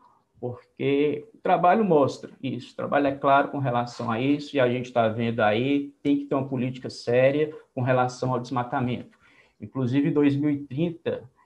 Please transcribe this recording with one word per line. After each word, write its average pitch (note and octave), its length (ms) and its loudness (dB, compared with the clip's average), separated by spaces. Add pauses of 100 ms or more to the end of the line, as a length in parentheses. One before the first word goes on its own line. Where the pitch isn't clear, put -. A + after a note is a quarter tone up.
(400)
porque C#3 960 -2
o - 40 -20
trabalho F3+ 480 4
mostra D3 460 2 (100)
isso, B2 320 -8
o - 20 -20
trabalho C#3 320 0
é C#3 80 -2
claro C#3 340 4
com C#3+ 100 -8
relação A#2+ 500 -2
a A2+ 100 -2
isso, C#3+ 360 -2
e C#3 40 2
a B2 80 4
gente B2 240 -4
tá A#2 160 2
vendo A#2 340 -2
aí, C3 600 0
tem C#3+ 160 2
que C#3 80 -6
ter D3+ 100 -2
uma C3 120 -2
política C3 420 -6
séria C3+ 680 2 (200)
com C3 60 -4
relação B2+ 520 0
ao B2 60 -2
desmatamento. B2 800 -6 (440)
Inclusive, C3+ 480 -2
dois C#3+ 260 4
mil D3 140 0
e C#3+ 80 0
trinta, D#3+ 640 -6 (220)